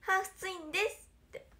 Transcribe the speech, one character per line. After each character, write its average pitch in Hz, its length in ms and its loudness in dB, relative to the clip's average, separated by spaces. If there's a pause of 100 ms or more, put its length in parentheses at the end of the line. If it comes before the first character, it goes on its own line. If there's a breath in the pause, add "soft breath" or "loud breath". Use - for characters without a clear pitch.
ハー 381 240 2
フ 381 140 -8
ツ 381 100 -6
イ 370 80 -6
ン 311 160 -10
で 349 60 0
す - 300 0 (200)
っ - 40 -20
て。 - 140 -12 (140)